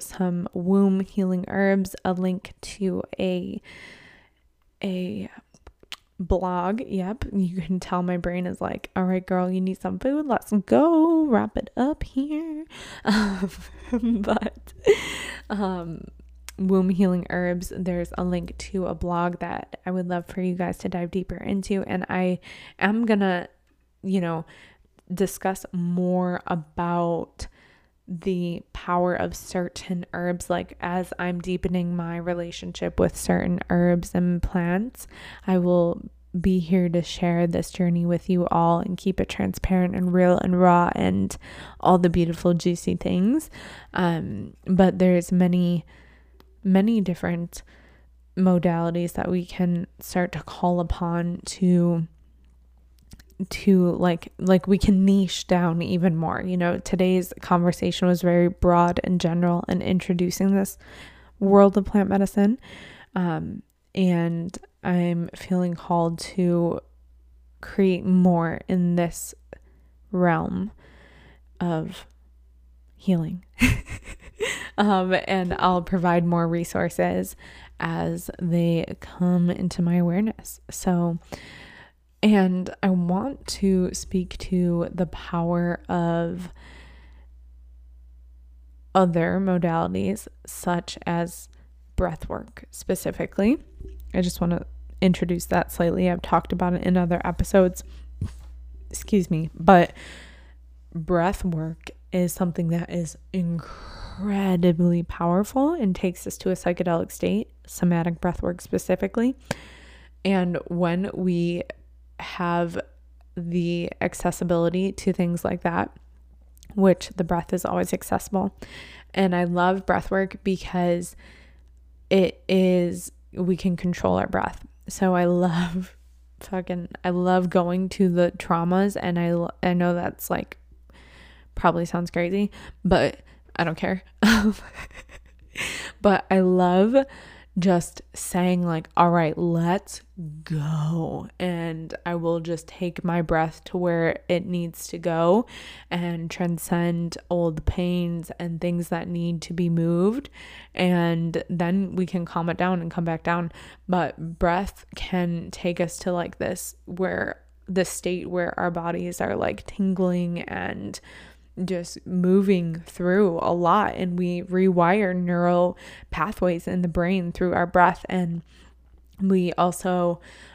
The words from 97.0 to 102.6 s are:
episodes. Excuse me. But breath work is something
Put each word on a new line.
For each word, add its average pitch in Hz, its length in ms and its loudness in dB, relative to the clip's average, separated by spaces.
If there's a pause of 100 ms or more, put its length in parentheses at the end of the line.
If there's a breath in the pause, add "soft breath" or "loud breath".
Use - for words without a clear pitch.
episodes. 180 600 2 (1080 soft breath)
Excuse - 400 0
me. 160 240 -2
But 175 380 8 (1000 loud breath)
breath 175 520 0
work 160 460 -4 (220)
is 180 200 2
something 175 360 -2